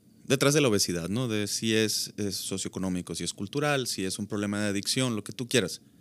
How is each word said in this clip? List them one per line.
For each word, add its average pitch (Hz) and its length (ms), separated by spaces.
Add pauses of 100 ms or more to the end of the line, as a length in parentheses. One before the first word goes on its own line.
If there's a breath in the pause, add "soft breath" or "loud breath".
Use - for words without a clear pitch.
(260)
detrás 139 280
de 156 80
la 139 60
obesidad, 87 420
¿no? 123 200
De 104 180
si 113 260
es, 110 440
es 101 180
socioeconómico, 92 800
si 87 80
es 85 100
cultural, 139 540
si - 160
es 92 160
un 104 80
problema 104 340
de 104 60
adicción, 110 480
lo 104 80
que - 80
tú 123 160
quieras. 101 340 (200 soft breath)